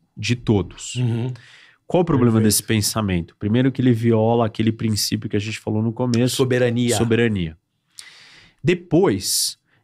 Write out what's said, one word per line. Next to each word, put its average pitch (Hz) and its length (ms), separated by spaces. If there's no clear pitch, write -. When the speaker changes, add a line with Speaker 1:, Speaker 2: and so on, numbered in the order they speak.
Speaker 1:
de 107 180
todos. 101 600
Speaker 2:
Uhum. 120 360
Speaker 1:
Qual 175 140
o 180 40
problema 127 340
Speaker 2:
Perfeito. 110 80
Speaker 1:
desse 104 160
pensamento? 101 760
Primeiro 120 320
que 123 120
ele 127 100
viola 113 540
aquele 113 260
princípio 110 560
que 107 80
a 104 40
gente 107 180
falou 110 240
no 113 100
começo. 123 440
Speaker 3:
Soberania. 123 600
Speaker 1:
Soberania. 110 600
Depois, 165 960